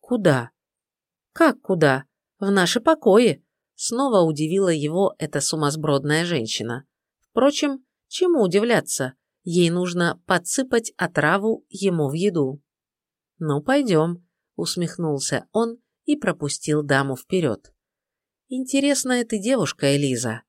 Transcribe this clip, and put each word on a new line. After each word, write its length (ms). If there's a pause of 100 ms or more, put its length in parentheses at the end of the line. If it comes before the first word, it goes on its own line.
«Куда?» 500 (800)
«Как 280
куда?» 440 (340)
«В 120
наши 300
покои», 640 (300)
снова 460
удивила 500
его 480
эта 220
сумасбродная 840
женщина. 640 (340)
Впрочем, 640 (240)
чему 340
удивляться? 720 (300)
Ей 260
нужно 560
подсыпать 680
отраву 720
ему 400
в 60
еду. 480 (760)
«Ну, 240
пойдем», 640 (300)
усмехнулся 960
он 260 (260)
и 120
пропустил 680
даму 340
вперед. 560 (800)
«Интересная 720
ты 140
девушка, 580
Элиза. 520